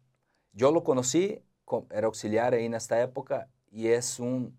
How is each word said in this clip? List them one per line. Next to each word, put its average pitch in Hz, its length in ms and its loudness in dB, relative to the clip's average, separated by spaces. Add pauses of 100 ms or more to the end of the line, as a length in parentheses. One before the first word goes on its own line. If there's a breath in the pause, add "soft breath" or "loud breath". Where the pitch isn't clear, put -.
(540)
Yo 120 200 4
lo 170 120 2
conocí, 160 580 0 (220)
co-, - 260 -4
era 107 160 0
auxiliar 110 480 0
ahí 117 100 0
en 117 100 -4
esta 113 280 0
época, 131 480 -6 (200)
y 113 180 -4
es 120 320 0
un 123 380 -4